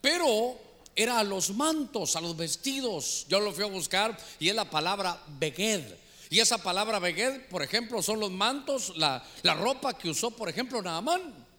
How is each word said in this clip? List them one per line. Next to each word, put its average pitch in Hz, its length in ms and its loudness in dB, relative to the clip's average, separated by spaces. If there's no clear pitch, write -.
pero 247 580 2
era 226 220 4
a 214 60 4
los 190 260 -2
mantos, 254 680 0
a 165 60 -2
los 170 120 -4
vestidos. 196 920 -4
Yo 196 120 4
lo 208 120 0
fui 180 120 -2
a 214 40 -2
buscar 190 480 0
y 156 100 2
es 208 60 4
la 214 160 0
palabra 175 520 0
beged. 170 440 0
Y 165 80 6
esa 226 200 4
palabra 196 400 0
beged, 202 500 0
por 180 140 -4
ejemplo, 226 380 -2
son 214 200 0
los 208 100 0
mantos, 233 680 -2
la, 143 260 2
la 175 100 4
ropa 247 460 0
que 175 100 -4
usó, 214 220 -2
por 220 180 -6
ejemplo, 233 320 -4
Naamán. 233 800 -2